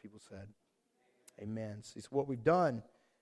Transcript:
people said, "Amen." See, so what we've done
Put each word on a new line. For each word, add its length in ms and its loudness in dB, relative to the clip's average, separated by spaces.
people 280 -18
said, 180 -12
"Amen." 420 -6
See, 160 -16
so 120 -12
what 180 2
we've 160 -4
done 360 6